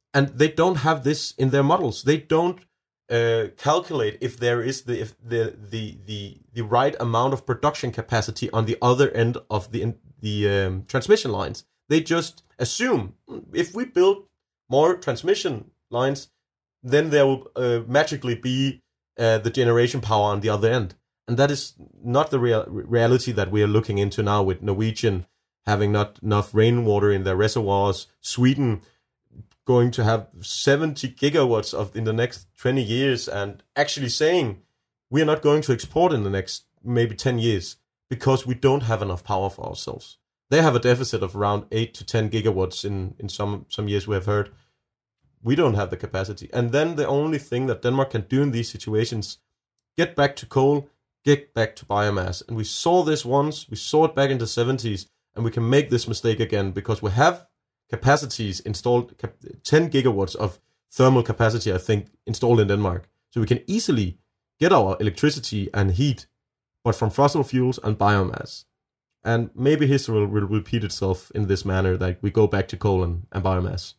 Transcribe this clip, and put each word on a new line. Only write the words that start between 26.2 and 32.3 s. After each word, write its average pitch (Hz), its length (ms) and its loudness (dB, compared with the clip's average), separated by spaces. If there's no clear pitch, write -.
enough 104 300 0
rainwater 110 580 4
in 95 120 0
their 95 120 0
reservoirs, 98 720 0
Sweden 127 600 0
going 123 260 4
to 117 120 -2
have 110 240 0
seventy 143 640 0
gigawatts 131 680 0
of 101 220 -6
in 113 80 -6
the 110 100 -2
next 117 340 -4